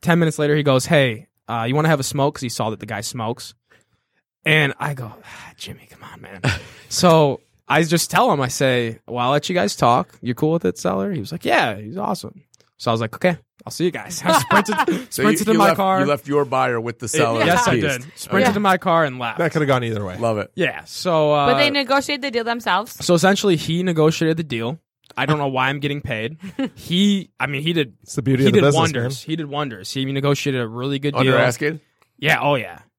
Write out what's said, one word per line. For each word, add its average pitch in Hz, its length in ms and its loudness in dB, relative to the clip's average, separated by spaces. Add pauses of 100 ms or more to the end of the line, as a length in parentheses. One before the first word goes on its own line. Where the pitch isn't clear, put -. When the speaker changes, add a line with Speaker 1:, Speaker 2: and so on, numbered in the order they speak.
Speaker 1:
Ten 170 180 2
minutes 160 200 0
later, 147 160 2
he 151 80 0
goes, 131 240 4
"Hey, 131 400 0 (200)
uh, 117 200 -4
you 131 80 -2
wanna 156 140 2
have 151 100 4
a 135 40 -4
smoke?" 143 320 -2
'Cause - 60 -12
he 127 80 -6
saw 110 220 -4
that 101 80 -10
the 104 80 -12
guy 104 140 -8
smokes. 117 520 -8 (920)
And 151 340 2
I 147 160 -4
go, 117 180 -12 (100)
"Ah, - 340 -20
Jimmy, - 340 -16
come - 200 -20
on, - 100 -20
man." 95 220 -18
<laughs> 120 80 0 (380)
So 160 520 4 (260)
I 147 160 4
just 165 260 0
tell 220 220 4
him, 147 100 0
I 127 60 -2
say, 123 600 0
"Well, 120 180 -4
I'll 127 60 0
let 147 180 0
you 185 60 -2
guys 175 200 0
talk. - 460 2
You 120 120 -4
cool 156 200 0
with 170 120 -2
it, 170 120 -2
seller?" 190 340 -4
He 165 80 -6
was 98 120 -10
like, - 140 -12
"Yeah, 143 320 0
he's 107 200 -12
awesome." - 460 -8 (340)
So - 140 -2
I - 20 2
was 113 80 -2
like, 113 140 -6
"Okay, 175 220 0 (280)
I'll 117 60 -14
see - 140 -4
you 175 60 0
guys." 117 300 -12
<laughs> 139 40 -6
I 320 140 4
sprinted, - 360 0
Speaker 2:
<laughs> 311 120 0 (240)
So 135 120 -2
Speaker 1:
sprinted 160 160 4
Speaker 2:
you, 208 60 -2
Speaker 1:
to 214 80 2
Speaker 2:
you - 40 4
Speaker 1:
my 196 100 6
Speaker 2:
left, 165 100 4
Speaker 1:
car. 190 240 2
Speaker 2:
you - 40 2
left 143 220 -2
your 143 180 2
buyer 127 340 0
with 113 200 -6
the 123 60 -8
Speaker 1:
It, 110 40 -6
Speaker 2:
seller. 117 340 2
Speaker 1:
yes, - 240 2
I 123 120 2
Speaker 2:
Pieced. 127 220 -2
Speaker 1:
did. 143 180 -18
Sprinted 240 300 2
Speaker 3:
Yeah. - 40 0
Speaker 1:
to 202 60 -2
my 190 180 4
car 165 280 2
and 131 120 -6
left. 120 220 -6
Speaker 4:
That 165 120 0
coulda 151 140 0
gone 131 180 2
either 107 220 -4
way. 92 120 -8
Speaker 2:
Love 113 200 0
it. - 180 -6
Speaker 1:
Yeah. 160 300 -4
So, 156 480 0
uh, 147 200 4
Speaker 3:
But 269 40 2
they 285 140 2
negotiated 277 500 0
the 277 100 -4
deal 226 120 -2
themselves? 220 600 -4
Speaker 1:
so 180 120 2
essentially, 190 400 4
he 165 260 -2
negotiated 160 560 2
the 170 60 -6
deal. 127 360 -6 (380)
I 127 80 0
don't 151 120 2
know 143 100 -2
why 131 220 0
I'm 143 100 -4
getting 143 220 -4
paid. 123 360 -6 (200)
Speaker 3:
<laughs> 262 180 -6
Speaker 1:
He, 196 640 0
I 131 80 -4
mean, 139 160 -6
he 165 100 -2
did. 143 200 -2 (100)
Speaker 4:
It's - 120 -12
the 139 60 -4
beauty 131 220 2
Speaker 1:
he - 60 8
Speaker 4:
of - 40 2
the 202 60 6
Speaker 1:
did 135 80 4
Speaker 4:
business, 147 120 4
Speaker 1:
wonders. 135 460 -2
Speaker 4:
man. 156 60 -8
Speaker 1:
He 160 60 -4
did 160 100 -8
wonders. 139 440 -6
He 135 140 -4
negotiated 139 560 0
a 113 60 -4
really 131 320 -4
good 143 160 -2
Speaker 2:
Under 131 160 4
Speaker 1:
deal. 123 80 4
Speaker 2:
asking? 131 400 0 (400)
Speaker 1:
Yeah. 143 220 0
Oh 143 140 2
yeah. 90 240 -6 (200)